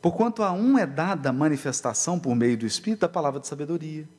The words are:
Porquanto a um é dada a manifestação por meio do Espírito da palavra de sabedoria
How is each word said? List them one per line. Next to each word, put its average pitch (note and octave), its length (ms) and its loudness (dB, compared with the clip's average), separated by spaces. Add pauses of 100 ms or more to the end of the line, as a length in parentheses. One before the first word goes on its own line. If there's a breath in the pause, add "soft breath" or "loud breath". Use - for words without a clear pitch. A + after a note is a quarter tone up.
Porquanto A3 420 2
a G3 80 0
um A#3 280 4
é G3 80 2
dada D3 420 -2
a C3 40 2
manifestação C#3 840 0
por C3+ 160 0
meio A#2+ 220 4
do A2 100 -4
Espírito G#3+ 340 -2
da F3 80 2
palavra D3+ 300 -2
de C3+ 80 -12
sabedoria D#3 600 -8 (100)